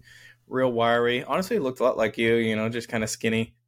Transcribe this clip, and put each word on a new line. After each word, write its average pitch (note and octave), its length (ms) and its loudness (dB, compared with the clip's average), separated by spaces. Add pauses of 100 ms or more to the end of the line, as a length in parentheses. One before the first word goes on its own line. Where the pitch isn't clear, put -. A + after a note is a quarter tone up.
(480)
real C3 240 0
wiry. A#2+ 520 2
Honestly, F#3 360 -2
looked C3 200 -4
a - 40 -2
lot B2+ 140 2
like A2 200 0
you, A#2 180 4
you A2+ 220 2
know, A2 100 -2
just A2+ 220 -6
kinda A2 180 -2
skinny, A2+ 480 -2 (120)